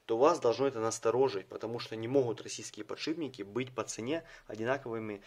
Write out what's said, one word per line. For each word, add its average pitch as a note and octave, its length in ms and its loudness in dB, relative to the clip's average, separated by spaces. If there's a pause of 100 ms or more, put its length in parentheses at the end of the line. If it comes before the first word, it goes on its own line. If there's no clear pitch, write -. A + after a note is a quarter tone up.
то A2+ 120 2
вас D3+ 220 8
должно C3 280 4
это B2+ 120 -2
насторожить, A2+ 680 2
потому A2+ 320 -6
что - 160 -8
не A2+ 120 -4
могут A#2+ 340 2
российские - 420 -10
подшипники D3 600 -6
быть A#2+ 300 -4
по A2 100 -2
цене C#3 400 -4 (240)
одинаковыми A2+ 800 -4